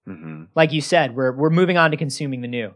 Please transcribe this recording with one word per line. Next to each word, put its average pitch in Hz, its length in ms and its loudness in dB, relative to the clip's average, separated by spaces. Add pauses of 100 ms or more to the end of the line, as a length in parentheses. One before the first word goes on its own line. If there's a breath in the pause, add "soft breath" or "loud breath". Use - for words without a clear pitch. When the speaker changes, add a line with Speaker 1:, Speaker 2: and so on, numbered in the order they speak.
Speaker 1:
Mm-hmm. 78 380 -14 (100)
Speaker 2:
Like 160 180 2
you 156 80 0
said, 143 340 2
we're, 131 200 0
we're 147 160 2
moving 175 260 4
on 160 140 6
to 156 60 -2
consuming 139 440 -6
the 120 60 -8
new. 117 280 -6